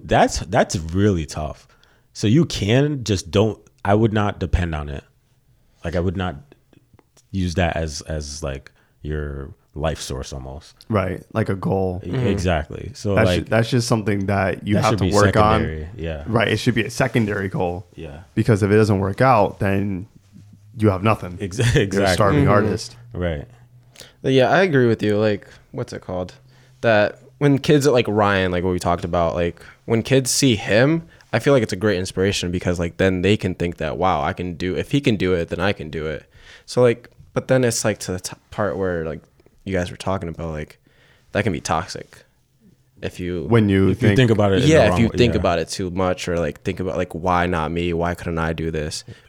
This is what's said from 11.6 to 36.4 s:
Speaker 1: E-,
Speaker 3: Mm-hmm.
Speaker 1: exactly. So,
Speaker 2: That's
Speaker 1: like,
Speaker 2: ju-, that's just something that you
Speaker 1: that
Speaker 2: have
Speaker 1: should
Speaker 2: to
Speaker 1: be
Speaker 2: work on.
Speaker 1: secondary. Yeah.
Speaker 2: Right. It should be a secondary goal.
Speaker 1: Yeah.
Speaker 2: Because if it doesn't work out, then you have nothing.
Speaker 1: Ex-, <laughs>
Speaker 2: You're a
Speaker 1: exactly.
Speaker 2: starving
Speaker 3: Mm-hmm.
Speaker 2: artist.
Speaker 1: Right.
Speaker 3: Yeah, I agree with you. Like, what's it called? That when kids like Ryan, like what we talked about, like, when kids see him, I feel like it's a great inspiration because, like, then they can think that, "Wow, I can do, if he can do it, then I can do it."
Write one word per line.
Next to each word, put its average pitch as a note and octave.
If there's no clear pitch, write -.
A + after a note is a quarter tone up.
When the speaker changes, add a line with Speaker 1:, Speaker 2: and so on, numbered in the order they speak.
Speaker 1:
E-, -
Speaker 3:
Mm-hmm. C3
Speaker 1:
exactly. F2
So, G2+
Speaker 2:
That's A2
Speaker 1:
like, F2+
Speaker 2:
ju-, E2
that's A2+
just A#2+
something G2+
that G2
you G#2
Speaker 1:
that G#2
Speaker 2:
have A2
Speaker 1:
should A2
Speaker 2:
to F#2+
Speaker 1:
be F2+
Speaker 2:
work G2+
on. G#2+
Speaker 1:
secondary. D#2
Yeah. D#2
Speaker 2:
Right. G#2+
It G#2+
should A2
be G#2
a -
secondary G#2
goal. F2+
Speaker 1:
Yeah. D#2
Speaker 2:
Because A2
if G2+
it G#2
doesn't G#2+
work G2
out, A#2+
then G2
you G#2+
have F#2
nothing. G2
Speaker 1:
Ex-, F#2+
<laughs> A#2+
Speaker 2:
You're C#3+
a G#2
Speaker 1:
exactly. G2
Speaker 2:
starving G2
Speaker 3:
Mm-hmm. G2
Speaker 2:
artist. G#2
Speaker 1:
Right. E2+
Speaker 3:
Yeah, C3
I E3
agree C#3
with A2+
you. G#2
Like, G#2+
what's B2
it G2+
called? F2+
That G#2+
when C#3
kids D3
like B2
Ryan, G2+
like F2
what F#2
we F2+
talked F2
about, E2+
like, E2+
when A2+
kids C3
see B2+
him, C#3
I A#2+
feel C#3
like C3
it's G#2+
a G2+
great F#2+
inspiration F#2
because, F2
like, E2+
then F#2+
they G2+
can F2+
think E2+
that, C#2+
"Wow, E2+
I E2+
can F2
do, F2+
if D#2+
he C#3+
can C#3
do F#2
it, E2+
then E2+
I G2
can D2+
do D#2
it." D2+